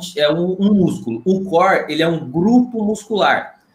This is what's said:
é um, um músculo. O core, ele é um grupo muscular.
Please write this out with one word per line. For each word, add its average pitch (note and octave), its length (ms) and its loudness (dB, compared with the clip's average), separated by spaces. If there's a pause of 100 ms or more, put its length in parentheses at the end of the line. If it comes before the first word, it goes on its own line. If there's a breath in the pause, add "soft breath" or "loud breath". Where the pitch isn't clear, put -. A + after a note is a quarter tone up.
(160)
é D3+ 160 2
um, F3 260 -2
um G#3 160 2
músculo. B2+ 500 0
O F#3+ 200 0
core, E3+ 440 2
ele D3+ 140 -2
é E3 60 2
um D3 220 -4
grupo A3 540 2
muscular. G3+ 720 -2 (180)